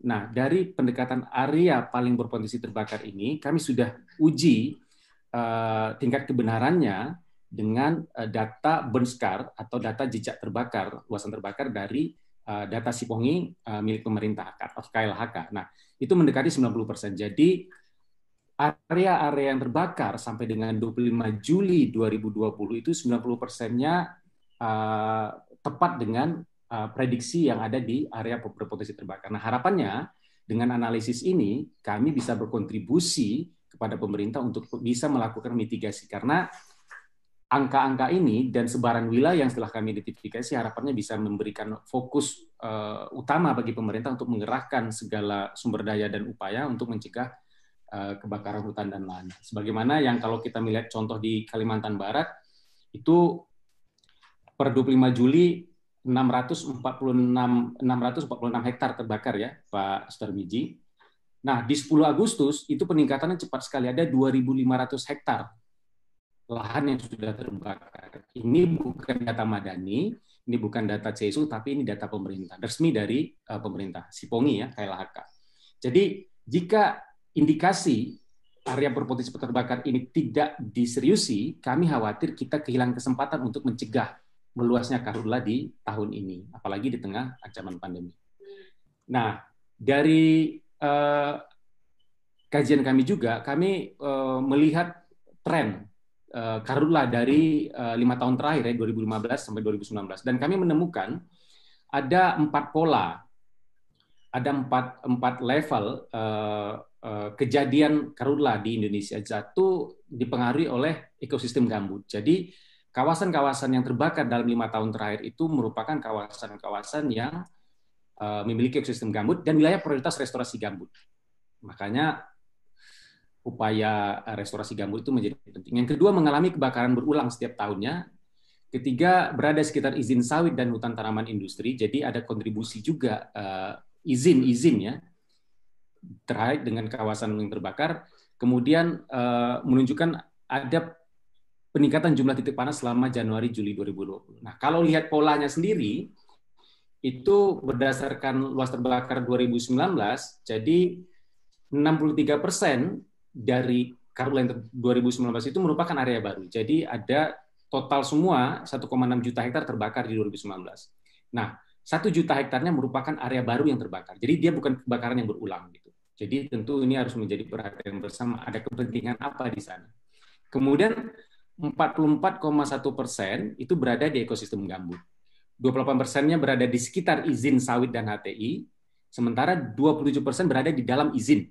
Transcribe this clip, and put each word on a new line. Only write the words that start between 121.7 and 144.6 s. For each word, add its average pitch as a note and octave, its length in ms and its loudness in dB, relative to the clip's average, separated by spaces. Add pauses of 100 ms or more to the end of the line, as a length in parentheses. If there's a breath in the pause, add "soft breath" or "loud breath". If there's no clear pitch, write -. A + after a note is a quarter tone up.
upaya, G#2+ 800 0
eh, A2 80 -8
restorasi G#2 400 -8
gambut G#2 320 -6
itu C3+ 80 0
menjadi G#2+ 240 -2
penting. - 400 -6
Yang B2 160 2
kedua, F3+ 160 8
mengalami D#3+ 400 4
kebakaran B2+ 480 2
berulang C#3 320 2
setiap A#2+ 240 -8
tahunnya. G#2+ 560 -4 (560)
Ketiga, C#3+ 640 4
berada D3+ 320 4
sekitar C3+ 320 0
izin B2 260 4
sawit D3+ 380 2
dan B2 160 0
hutan A2+ 240 -6
tanaman A2 320 -2
industri. G#2+ 480 -4
Jadi B2 240 0
ada A#2+ 240 -4
kontribusi A2 560 -6
juga, A#2+ 480 -2
eh, F#2+ 480 -8 (320)
izin-izin B2+ 720 6
ya, B2 160 -6 (1300)
terkait A#2+ 400 -2
dengan A2 240 -4
kawasan G#2+ 480 -2
yang G#2 140 -4
terbakar. C#3 580 -4 (240 soft breath)
Kemudian, C3+ 720 2
eh, A#2+ 560 0
menunjukkan B2+ 560 2 (320)
ada C#3 480 -2 (680)
peningkatan D3+ 480 4
jumlah C3+ 160 4
titik B2+ 240 -2
panas C#3 240 -2
selama B2 320 0
Januari, A2+ 400 0
Juli G#2 240 -4
dua G2 100 -4
ribu G2 160 -6
dua F#2+ 220 -8
puluh. A2 160 -20
Nah, G2+ 160 -16
kalau D#3+ 240 2